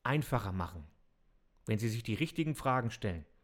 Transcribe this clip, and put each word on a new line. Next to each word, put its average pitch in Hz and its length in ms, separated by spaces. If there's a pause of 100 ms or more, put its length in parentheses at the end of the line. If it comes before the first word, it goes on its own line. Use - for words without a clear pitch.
Einfacher 120 500
machen?“ 85 340 (800)
Wenn 110 120
Sie 113 120
sich 117 120
die 110 120
richtigen 156 400
Fragen 127 360
stellen, 85 360 (180)